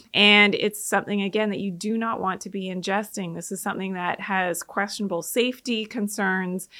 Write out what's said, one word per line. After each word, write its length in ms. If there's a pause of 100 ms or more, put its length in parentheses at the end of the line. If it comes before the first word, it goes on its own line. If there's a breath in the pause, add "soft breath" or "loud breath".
(140 loud breath)
And 400
it's 280
something, 380
again, 300
that 100
you 120
do 260
not 220
want 220
to 80
be 240
ingesting. 600
This 180
is 80
something 340
that 260
has 420
questionable 600
safety 640
concerns 840 (100)